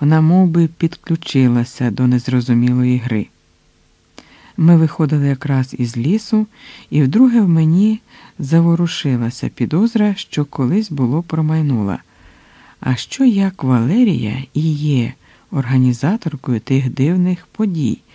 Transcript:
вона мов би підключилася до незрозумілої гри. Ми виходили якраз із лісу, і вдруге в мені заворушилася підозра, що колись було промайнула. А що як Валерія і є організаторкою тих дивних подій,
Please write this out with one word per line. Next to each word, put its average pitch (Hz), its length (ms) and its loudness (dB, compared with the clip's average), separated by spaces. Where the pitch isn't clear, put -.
вона 156 200 2
мов 175 280 4
би 165 200 2
підключилася 127 1200 -2
до 127 160 -2
незрозумілої 123 920 0
гри. 113 280 -4
Ми 170 200 6
виходили 151 500 0
якраз 135 520 -2
із 117 180 -4
лісу, 214 500 -2
і 147 120 2
вдруге 233 380 4
в 196 80 2
мені 170 520 2
заворушилася 151 1120 0
підозра, 208 640 0
що - 300 -6
колись 165 460 -2
було 139 320 -2
промайнула. 151 760 -2
А 127 100 -2
що - 280 -4
як 196 400 0
Валерія 131 800 0
і 147 60 -2
є 139 380 -2
організаторкою 127 1120 -2
тих 131 300 -2
дивних 175 560 -2
подій, 165 520 -4